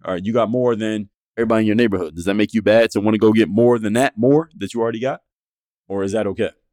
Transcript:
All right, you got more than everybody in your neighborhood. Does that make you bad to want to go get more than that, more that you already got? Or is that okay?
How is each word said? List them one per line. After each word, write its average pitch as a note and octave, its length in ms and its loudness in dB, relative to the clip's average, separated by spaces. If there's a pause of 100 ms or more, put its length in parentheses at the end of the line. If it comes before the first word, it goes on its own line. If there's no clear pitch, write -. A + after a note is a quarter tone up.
All F#2 80 -4
right, F2+ 100 -8
you G#2 80 -6
got A2 200 0
more B2 240 0
than G#2+ 340 -6 (260)
everybody A2+ 260 0
in A2 40 2
your G#2+ 100 2
neighborhood. F#2+ 380 0
Does E2+ 120 -10
that G2 100 -2
make G#2+ 180 -2
you A2+ 80 0
bad A2 300 4
to G#2 100 -2
want A2 140 2
to G#2+ 40 0
go A2 140 4
get A2 160 2
more A#2 300 2
than G#2+ 140 -4
that, B2+ 220 0
more C#3 420 0
that G2 180 -8
you A#2 60 -2
already A#2 180 -4
got? C3 220 -6 (680)
Or G2 160 -6
is G2 80 -4
that G#2+ 160 -2
okay? F#2+ 240 -4 (220)